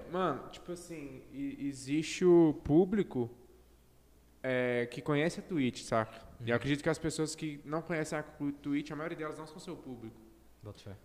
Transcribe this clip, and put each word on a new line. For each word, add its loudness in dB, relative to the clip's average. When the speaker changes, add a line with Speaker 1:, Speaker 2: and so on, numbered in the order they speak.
Speaker 1:
mano, -2
tipo -14
assim, -12
e, -6
existe -2
o 10
público, 4
é, 0
que -8
conhece 2
a -10
Twitch, 0
saca? 0
E -8
eu -2
Speaker 2:
Uhum. 4
Speaker 1:
acredito 0
que 0
as 0
pessoas -2
que -8
não -4
conhecem -4
a -4
cu-, -4
Twitch, -4
a -8
maioria -8
delas -8
não -12
são -18
seu -12
público. -14
Speaker 2:
Boto -14
fé. -14